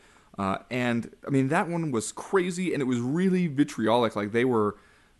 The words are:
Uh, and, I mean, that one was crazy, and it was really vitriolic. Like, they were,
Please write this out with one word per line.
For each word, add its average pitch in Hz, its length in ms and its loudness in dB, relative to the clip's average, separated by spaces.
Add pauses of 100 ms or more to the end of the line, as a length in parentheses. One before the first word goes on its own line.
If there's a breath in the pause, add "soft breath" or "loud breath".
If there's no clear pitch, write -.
(380 soft breath)
Uh, 98 200 -2 (120)
and, 120 460 -4 (100)
I - 40 -8
mean, 135 180 2
that 160 220 0
one 165 220 -4
was 110 200 -2
crazy, 180 640 -2
and 143 80 0
it 131 40 -2
was 123 140 0
really 175 480 2
vitriolic. 120 680 2
Like, 104 160 -2
they 117 100 4
were, 110 320 2 (440 soft breath)